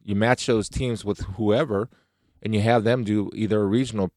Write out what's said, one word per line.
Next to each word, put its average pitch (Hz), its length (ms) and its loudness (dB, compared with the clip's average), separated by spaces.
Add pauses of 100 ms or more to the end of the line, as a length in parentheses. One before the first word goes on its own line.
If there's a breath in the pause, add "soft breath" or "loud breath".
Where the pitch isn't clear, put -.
you 101 120 -4
match 113 300 2
those 110 240 0
teams 123 360 -4
with 101 140 -2 (160)
whoever, 110 540 0 (520)
and 110 140 -4
you 104 60 2
have 113 220 4
them 120 200 2
do 101 320 0
either 107 260 0
a 101 40 2
regional, 110 520 0